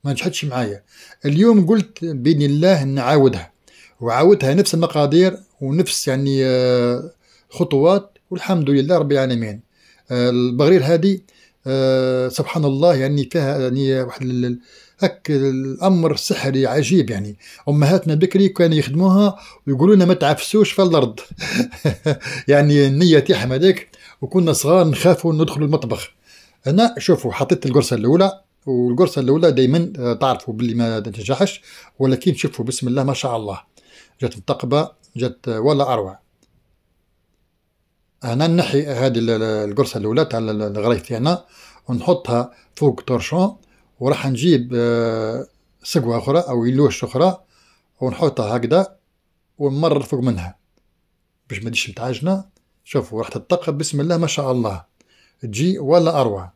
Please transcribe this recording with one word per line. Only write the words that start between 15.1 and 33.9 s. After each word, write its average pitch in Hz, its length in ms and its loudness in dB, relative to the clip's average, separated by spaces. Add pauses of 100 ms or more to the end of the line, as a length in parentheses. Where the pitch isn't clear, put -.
الأمر 139 840 0
سحري 135 500 -2
عجيب. 135 440 0
يعني 101 260 -8 (320)
أمهاتنا 151 460 2
بكري 190 340 2
كانوا 170 280 2
يخدموها 185 640 2 (280)
ويقولوا 143 280 4
لنا: 190 100 6
"ما 180 100 4
تعفسوش 180 580 0
في 196 100 0
الأرض". 139 380 2 (640)
<laughs> - 640 -4
يعني 143 380 6
النية 151 320 4
تاعهم 127 340 0
هذيك، 180 360 0 (320)
وكنا 165 320 0
صغار 165 340 4
نخافوا 165 460 2
ندخلوا 156 340 0
المطبخ. 127 440 -4 (560)
هنا 220 320 2
شوفوا 131 340 0
حطيت - 340 -2
القرصة 123 300 0
الأولى، 175 440 2 (260)
والقرصة 127 540 0
الأولى 143 320 2
دايمًا، 139 460 2
آه، 120 140 -2
تعرفوا 120 420 -2
باللي 117 200 -4
ما 117 260 -2
تنجحش، 113 640 -4 (360)
ولكن 131 360 0
شوفوا 127 300 -6
بسم 123 240 -6
الله 131 140 -2
ما 135 120 -2
شاء 123 220 -6
الله، 101 240 -8 (640)